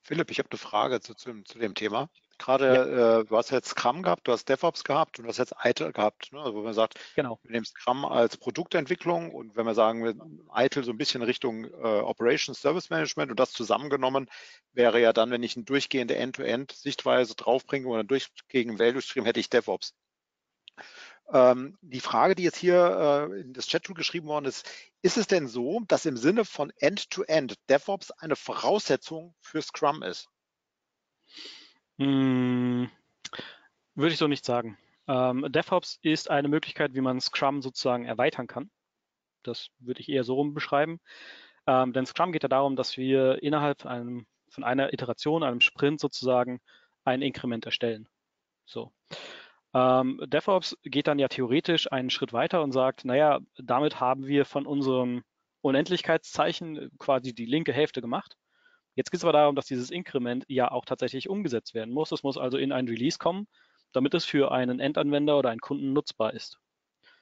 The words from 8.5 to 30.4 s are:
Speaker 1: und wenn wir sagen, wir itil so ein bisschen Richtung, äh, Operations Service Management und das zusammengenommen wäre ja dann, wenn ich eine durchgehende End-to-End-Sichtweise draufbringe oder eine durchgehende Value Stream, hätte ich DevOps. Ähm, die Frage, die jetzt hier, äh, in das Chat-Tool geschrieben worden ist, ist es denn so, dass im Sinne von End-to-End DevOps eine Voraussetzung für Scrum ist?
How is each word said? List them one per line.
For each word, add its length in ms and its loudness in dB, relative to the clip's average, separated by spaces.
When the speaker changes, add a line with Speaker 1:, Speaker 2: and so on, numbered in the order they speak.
Speaker 1:
und 220 -14
wenn 100 -2
wir 100 0
sagen, 280 4
wir 120 0
itil 300 2
so 80 -4
ein 80 -6
bisschen 240 -4
Richtung, 440 -2
äh, 340 0
Operations 600 0
Service 300 0
Management 400 -2
und 80 -4
das 140 4
zusammengenommen 760 0
wäre 280 6
ja 120 8
dann, 180 4
wenn 140 -2
ich 120 -6
eine 80 -12
durchgehende 520 -2
End-to-End-Sichtweise 1200 -2
draufbringe 500 0
oder 140 -2
eine 80 -4
durchgehende 720 -2
Value 220 4
Stream, 220 -4
hätte 140 2
ich 120 -4
DevOps. 440 0
Ähm, 480 6
die 200 -12
Frage, 340 2
die 80 -2
jetzt 140 0
hier, 760 4
äh, 80 -10
in 140 -16
das 120 -10
Chat-Tool 280 -4
geschrieben 320 -6
worden 180 -4
ist, 240 -8
ist 140 2
es 100 2
denn 220 2
so, 400 -2
dass 180 2
im 100 -2
Sinne 280 2
von 320 -6
End-to-End 800 0
DevOps 420 2
eine 240 -4
Voraussetzung 1040 -2
für 220 -8
Scrum 400 -2
ist? 260 -10